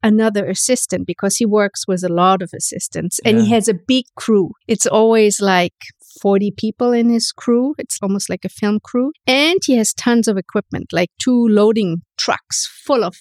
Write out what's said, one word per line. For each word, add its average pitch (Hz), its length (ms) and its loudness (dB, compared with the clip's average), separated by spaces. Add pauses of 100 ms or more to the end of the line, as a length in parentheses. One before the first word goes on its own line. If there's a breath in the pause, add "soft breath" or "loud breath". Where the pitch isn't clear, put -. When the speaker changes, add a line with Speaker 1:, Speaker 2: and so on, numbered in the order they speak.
Speaker 1:
another 214 440 2
assistant 185 600 -2
because 196 300 -4
he 233 100 0
works 202 420 0
with 185 160 -2
a 175 80 -2
lot 185 300 2
of 165 120 -12
assistants. - 720 -8
And 226 140 4
he 226 100 4
Speaker 2:
Yeah. 233 60 4
Speaker 1:
has 220 140 2
a 214 60 2 (140)
big 254 160 2 (100)
crew. 202 360 0 (180)
It's 214 160 0
always, 220 560 2
like, 185 320 0 (480)
forty 202 340 0
people 240 380 -2
in 233 160 2
his 233 240 0
crew. 247 460 0
It's - 240 -10
almost 196 260 -4
like 185 160 -8
a 180 60 -6
film 208 340 -2
crew. 254 280 -2 (140)
And 294 380 2
he 254 140 2
has 220 160 0
tons 233 340 2
of 208 80 0
equipment, - 560 -6
like 185 160 0 (100)
two 240 300 2
loading 208 540 2 (160)
trucks - 500 -6 (180)
full 254 180 0
of - 160 -6